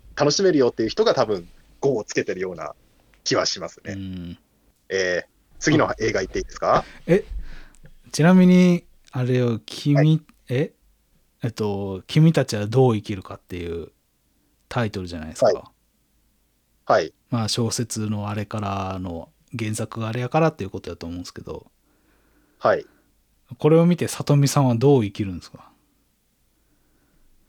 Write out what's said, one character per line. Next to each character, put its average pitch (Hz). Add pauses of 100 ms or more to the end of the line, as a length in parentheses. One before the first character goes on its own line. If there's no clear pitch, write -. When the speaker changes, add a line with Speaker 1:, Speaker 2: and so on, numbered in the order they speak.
(160)
Speaker 1:
楽 143
し 147
め 185
る 151
よ 123
っ -
て -
い -
う 160
人 -
が 208
多 135
分 95 (320)
五 135
を 104
つ -
け 147
て 104
る 92
よ 92
う 87
な 78 (500)
気 -
は 90
し -
ま 82
す -
ね。 -
Speaker 2:
う 98
ん。 92 (520)
Speaker 1:
え 92
ー、 - (320)
次 151
の 104
映 110
画 98
行 95
っ -
て 101
い 92
い -
で -
す -
か？ 120 (220)
Speaker 2:
え、 180 (840)
ち -
な 175
み 185
に、 180 (260)
あ 127
れ 127
よ、 120
君、 -
Speaker 1:
は 147
い。 160 (280)
Speaker 2:
え？ 131 (680)
え 123
っ 113
と、 98
君 156
た 147
ち -
は 104
ど 127
う 110
生 104
き 104
る 95
か 98
っ -
て -
い 85
う - (760)
タ 120
イ 107
ト 98
ル 90
じ 87
ゃ 82
な 78
い 80
で -
す -
か。 127
Speaker 1:
は 101
い。 85 (1200)
は 110
い。 80 (180)
Speaker 2:
ま 113
あ、 -
小 113
説 117
の 104
あ 107
れ 107
か 107
ら 98
の、 87 (280)
原 107
作 110
が 110
あ -
れ 123
や 123
か 156
ら 160
っ 156
て -
い 95
う -
こ 98
と -
や 87
と 85
思 85
う -
ん 90
で 85
す -
け -
ど。 - (880)
Speaker 1:
は 104
い。 - (720)
Speaker 2:
こ 151
れ 160
を 170
見 175
て、 117
里 -
見 143
さ 143
ん 135
は 123
ど 135
う 113
生 101
き -
る 92
ん 82
で -
す -
か？ - (1800)